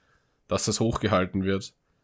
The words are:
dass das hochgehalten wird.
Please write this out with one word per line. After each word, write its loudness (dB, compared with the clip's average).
dass -2
das 0
hochgehalten 0
wird. -2